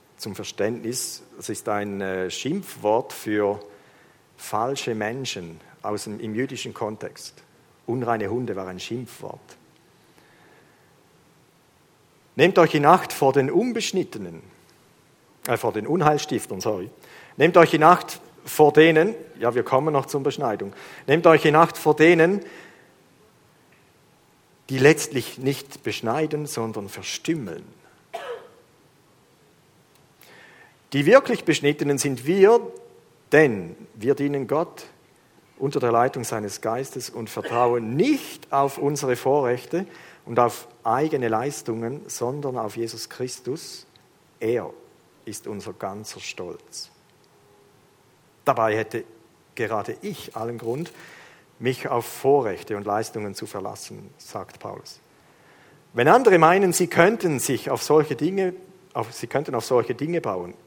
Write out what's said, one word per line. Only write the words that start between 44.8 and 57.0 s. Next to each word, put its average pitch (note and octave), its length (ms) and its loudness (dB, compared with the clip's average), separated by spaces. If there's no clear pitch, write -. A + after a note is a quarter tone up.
ist - 240 -14
unser G2+ 240 -12
ganzer G2+ 480 -12
Stolz. - 720 -14
Dabei A2+ 320 2
hätte A2 300 -6
gerade A2 460 -6
ich - 340 -10
allen A#2 220 -8
Grund, A#2+ 340 -8
mich B2 280 -4
auf A#2+ 180 -2
Vorrechte A#2+ 720 0
und G2+ 100 -8
Leistungen G#2 500 -4
zu - 100 -12
verlassen, G2+ 720 -12
sagt - 420 -14
Paulus. - 400 -16
Wenn A#2+ 140 4
andere G#3+ 300 8
meinen, F3 360 6
sie F3 140 0
könnten F3 520 2